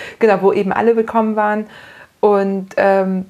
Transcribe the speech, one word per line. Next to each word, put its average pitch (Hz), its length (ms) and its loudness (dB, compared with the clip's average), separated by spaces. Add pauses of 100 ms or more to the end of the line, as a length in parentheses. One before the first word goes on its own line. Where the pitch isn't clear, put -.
(200)
genau, 202 220 2
wo 190 100 4
eben 190 220 -2
alle 233 240 2
willkommen 220 400 -2
waren 214 280 -2 (560)
und, 196 560 0
ähm, 190 520 0